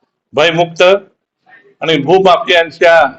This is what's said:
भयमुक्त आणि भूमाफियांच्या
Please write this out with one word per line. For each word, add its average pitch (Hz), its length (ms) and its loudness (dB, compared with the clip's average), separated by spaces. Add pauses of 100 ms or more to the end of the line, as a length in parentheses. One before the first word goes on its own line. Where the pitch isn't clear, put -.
(340)
भयमुक्त 165 480 -2 (1000)
आणि 156 160 -4
भूमाफियांच्या 170 1080 0 (160)